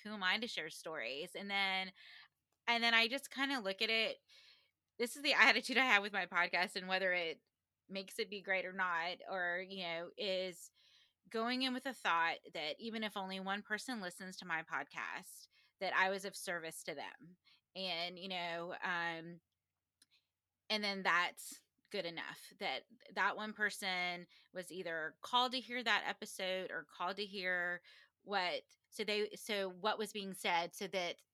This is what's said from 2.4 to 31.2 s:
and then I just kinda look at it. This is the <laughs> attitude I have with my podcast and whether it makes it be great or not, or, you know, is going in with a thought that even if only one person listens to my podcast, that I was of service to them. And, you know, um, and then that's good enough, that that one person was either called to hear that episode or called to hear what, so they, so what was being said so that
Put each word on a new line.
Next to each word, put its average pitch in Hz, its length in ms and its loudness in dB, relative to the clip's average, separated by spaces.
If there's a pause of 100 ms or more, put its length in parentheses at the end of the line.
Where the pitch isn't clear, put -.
and 233 160 4
then 233 100 6
I 226 160 8
just 262 220 -4
kinda 269 280 0
look 190 220 -2
at 220 80 4
it. 220 320 2 (800)
This 240 180 0
is 277 60 -8
the 285 100 6
<laughs> - 0 -
attitude 220 440 8
I 262 80 6
have 208 180 6
with 196 100 -4
my 185 140 0
podcast 180 480 2
and 185 120 -6
whether 185 260 4
it 170 280 0 (480)
makes 196 300 -6
it 202 100 -4
be 202 120 -8
great 185 240 0
or 185 80 -6
not, 180 440 0 (120)
or, 180 380 0
you 190 160 -6
know, 170 340 -4
is 185 540 -2 (580)
going 240 340 0
in 254 100 2
with 262 140 -4
a 254 60 -4
thought 165 440 2 (160)
that 151 260 -4
even 220 240 -6
if 208 140 -4
only 190 220 -4
one 196 240 -2
person 214 380 -4
listens 185 360 -8
to 185 80 -14
my 165 180 -2
podcast, 139 840 -8 (340)
that 185 140 0
I 190 140 6
was 196 160 -2
of 185 100 -8
service 165 480 -6
to 170 120 -4
them. 147 420 -14 (380)
And, 180 440 -4
you 190 100 -8
know, 175 540 -4
um, 170 560 -4 (1300)
and 214 140 0
then 196 200 -2
that's 175 560 2 (320)
good 190 140 -2
enough, 156 340 -8 (200)
that 139 240 -2 (320)
that 190 200 2
one 214 180 -6
person 180 720 -2 (280)
was 180 180 -8
either 165 500 -4
called 247 300 4
to 262 80 -2
hear 240 240 -6
that 214 240 4
episode 185 640 -4
or 151 140 -6 (120)
called 185 200 -2
to 208 80 -4
hear 180 560 0 (420)
what, 180 380 0 (280)
so - 140 -4
they, 208 320 2
so 196 460 -2
what 196 180 2
was 208 140 -4
being 196 200 -6
said 175 400 2
so 202 140 -6
that 175 280 -2 (180)